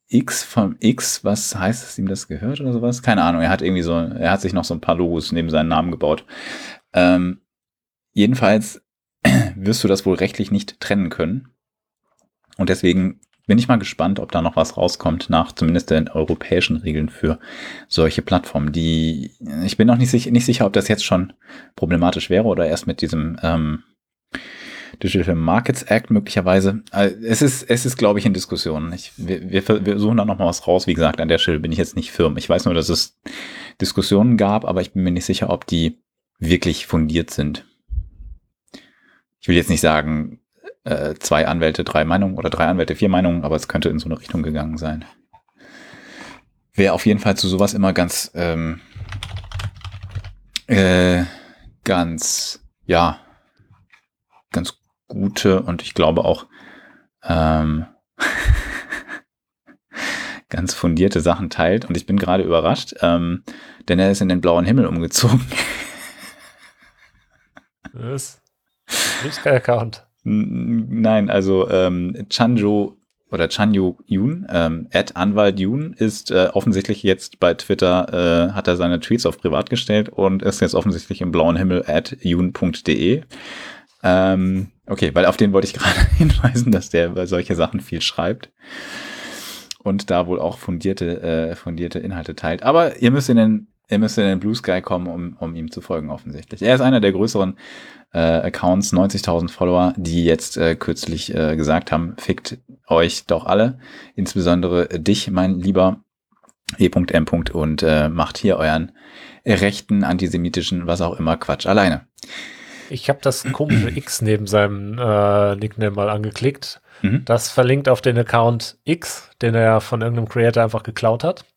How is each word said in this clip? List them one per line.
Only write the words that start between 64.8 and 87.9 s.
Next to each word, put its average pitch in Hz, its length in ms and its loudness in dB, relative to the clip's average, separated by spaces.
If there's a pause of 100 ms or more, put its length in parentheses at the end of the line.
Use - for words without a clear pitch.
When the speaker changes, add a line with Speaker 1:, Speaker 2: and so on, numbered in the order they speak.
Speaker 1:
umgezogen. 85 540 2
<laughs> - 40 -8 (2500)
Speaker 2:
Was? 127 480 -10 (840)
Nicht - 180 -8
kein 143 140 2
Account. 117 500 -2 (180)
Speaker 1:
N-, 113 760 -2
nein, 110 280 4
also, 95 400 2
ähm, 92 580 0
Chanjo 104 680 2 (340)
oder 82 180 -2
Chanjo 98 580 2
Yoon, 139 420 -2
ähm, 82 440 -2
at - 240 0
Anwalt 101 420 2
Yoon 123 360 -2
ist, - 360 -2
äh, 92 220 4
offensichtlich 98 500 0
jetzt - 380 -2
bei 87 140 4
Twitter, 87 960 2
äh, - 20 -10
hat 98 160 -4
er 90 80 2
seine 87 240 0
Tweets - 260 0
auf 82 140 -2
privat 80 300 -2
gestellt 107 380 0
und 95 340 0
ist 98 180 -2
jetzt 92 140 0
offensichtlich 95 460 -2
im 90 120 -4
blauen 85 240 4
Himmel 90 300 0
at 78 360 -2
yoon 90 300 0
punkt - 340 -4
de. 87 360 2 (800)
Ähm, 95 680 2 (160)
okay, 87 280 -2
weil 87 120 6
auf 90 100 4
den 101 160 4
wollte 95 140 4
ich - 80 -6
<laughs> - 0 -
gerade - 240 -2 (180)
hinweisen, 123 540 4
dass 95 200 0
der 85 180 2
über 90 180 -4
solche 90 300 -2
Sachen 82 240 -2
viel 82 220 -8